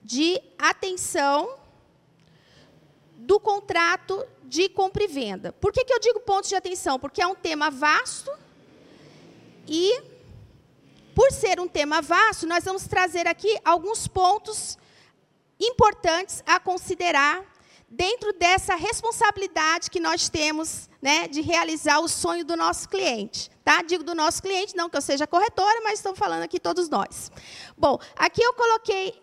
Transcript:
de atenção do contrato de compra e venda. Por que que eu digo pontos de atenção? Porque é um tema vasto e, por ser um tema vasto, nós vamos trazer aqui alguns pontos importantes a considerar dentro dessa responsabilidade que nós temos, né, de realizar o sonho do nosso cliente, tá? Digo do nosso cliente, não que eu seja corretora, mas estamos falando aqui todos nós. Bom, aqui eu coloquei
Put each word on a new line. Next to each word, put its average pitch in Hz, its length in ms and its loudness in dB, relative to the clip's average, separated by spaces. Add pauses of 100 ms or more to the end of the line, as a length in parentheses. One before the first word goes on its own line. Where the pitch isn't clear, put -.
de 302 360 0 (200)
atenção 349 1000 0 (1600)
do 247 240 2
contrato 381 840 -2 (180)
de 311 240 0
compra 392 360 -2
e 403 40 0
venda. 220 460 -8
Por - 180 -2
que 523 120 2
que 508 100 2
eu 466 40 2
digo 427 220 2
pontos 392 300 -2
de 392 40 0
atenção? 359 440 -2
Porque 294 240 -4
é 349 40 2
um 381 80 -2
tema 311 360 -2
vasto 302 600 0 (1400)
e, 370 360 2 (1120)
por 523 180 6
ser 359 260 0
um 359 80 -4
tema 302 360 0
vasto, 359 440 2
nós 339 180 0
vamos 381 220 -6
trazer 359 400 0
aqui 392 380 0
alguns 349 420 2
pontos 415 720 0 (800)
importantes 403 880 2
a 349 140 4
considerar 349 840 0 (460)
dentro 415 440 -2
dessa 370 420 2
responsabilidade 381 1160 -2
que 359 100 -4
nós 330 280 -2
temos, 311 640 -4 (100)
né, 311 280 2
de 294 120 -6
realizar 320 600 0
o 339 80 -2
sonho 339 360 -2
do 330 120 -4
nosso 330 320 -2
cliente, 254 640 -4 (140)
tá? 320 180 4
Digo 330 200 -2
do 339 120 -6
nosso 320 280 0
cliente, 381 340 -4
não 339 140 -4
que 311 60 -4
eu 285 40 -2
seja 285 260 -2
corretora, 415 560 2
mas 427 120 -2
estamos 381 240 -6
falando 339 240 -2
aqui 339 160 -6
todos 339 300 -2
nós. - 420 -4 (460)
Bom, - 220 4 (180)
aqui 359 260 2
eu 480 100 4
coloquei 453 720 0